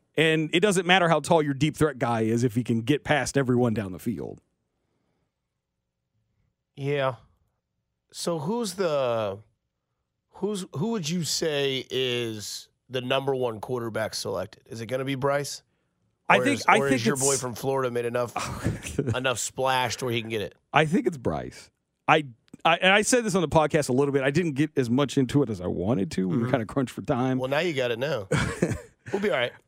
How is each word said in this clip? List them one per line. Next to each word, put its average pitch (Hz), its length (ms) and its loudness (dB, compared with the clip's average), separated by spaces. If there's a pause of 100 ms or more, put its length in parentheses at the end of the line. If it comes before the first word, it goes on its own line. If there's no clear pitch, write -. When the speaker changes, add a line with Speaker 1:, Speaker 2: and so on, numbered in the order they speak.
(180)
Speaker 1:
And 160 360 2
it 165 60 2
doesn't 185 260 2
matter 180 220 6
how 156 140 4
tall 165 200 4
your 147 120 0
deep 139 240 0
threat 147 200 2
guy 117 260 0
is 117 200 2
if 120 120 0
he 123 100 0
can 117 160 0
get 139 240 0
past 139 320 0
everyone 123 360 2
down 98 200 -4
the 85 60 -12
field. 69 420 -8 (2250)
Speaker 2:
Yeah. 139 400 -2 (960)
So 170 280 -4
who's 202 340 -4
the, 123 640 0 (920)
who's, 196 400 -4
who 180 180 -2
would 175 180 -4
you 175 140 -2
say 139 640 -2
is 120 800 -4 (220)
the 123 120 -4
number 135 340 0
one 120 240 -2
quarterback 110 540 -4
selected? 92 540 -8
Is 113 140 -12
it 110 60 -10
gonna 127 180 -4
be 139 100 -4
Bryce? 139 480 -4 (640)
Speaker 1:
I 180 100 8
Speaker 2:
Or - 60 0
Speaker 1:
think, 269 160 2
Speaker 2:
is, - 80 -10
Speaker 1:
I 190 100 8
Speaker 2:
or 214 120 2
Speaker 1:
think - 120 4
Speaker 2:
is - 40 -2
your 147 120 2
boy 139 160 2
Speaker 1:
it's 127 80 0
Speaker 2:
from 123 140 -4
Florida 131 360 -2
made 120 140 -2
enough, 120 280 -2 (680)
Speaker 1:
<laughs> 127 160 -2
Speaker 2:
enough 127 240 -2
splash 131 580 -2
to 131 80 -6
where 117 80 -2
he 117 80 -2
can 110 80 -8
get 110 120 -4
it? - 140 -8 (180)
Speaker 1:
I 156 120 6
think 156 220 2
it's 160 100 -2
Bryce. 76 520 -6 (380)
I, 151 180 4 (400)
I, 170 120 4
and 185 160 4
I 214 80 6
said 240 220 2
this 196 120 0
on 190 60 2
the 151 80 0
podcast 156 400 2
a 123 40 0
little 139 200 2
bit. 139 100 2
I 139 80 2
didn't 160 220 0
get 147 240 0
as 123 120 2
much 131 280 2
into 139 260 4
it 113 60 0
as 92 120 -6
I 90 60 -6
wanted 104 440 0
to. 190 160 0
We 170 80 0
were 117 80 2
Speaker 2:
Mm-hmm. 127 80 -2
Speaker 1:
kinda 120 140 0
crunched - 280 -4
for - 80 -10
time. 127 380 0
Speaker 2:
Well, 131 100 -4
now 143 100 2
you 175 140 0
got 127 180 0
it 113 80 -4
now. 131 340 -4
Speaker 1:
<laughs> - 40 2 (720)
Speaker 2:
We'll 196 100 -2
be 208 80 0
all 156 80 0
right. 127 140 0 (160)